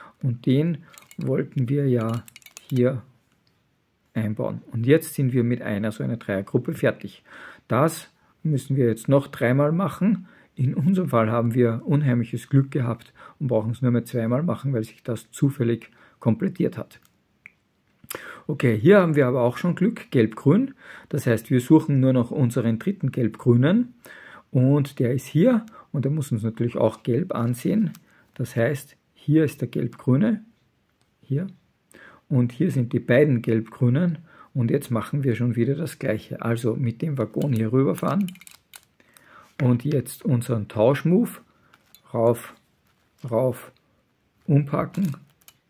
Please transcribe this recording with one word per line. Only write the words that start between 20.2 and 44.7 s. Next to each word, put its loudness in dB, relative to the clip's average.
Das -4
heißt, 0
wir 4
suchen 4
nur 4
noch 2
unseren 0
dritten -4
gelb-grünen 2
und 2
der 0
ist -4
hier 2
und -2
der -2
muss -4
uns -2
natürlich -4
auch 0
gelb -2
ansehen. -2
Das -8
heißt, -2
hier 2
ist -4
der -4
gelb-grüne, 0
hier, -6
und 0
hier -2
sind -2
die 0
beiden 4
gelb-grünen 0
und 0
jetzt -2
machen -4
wir 0
schon -2
wieder 0
das -10
Gleiche. -6
Also -2
mit -4
dem -4
Waggon -2
hier -2
rüberfahren 0
und 2
jetzt -4
unseren -2
Tauschmove, 2
rauf, 0
rauf, -2
umpacken, 0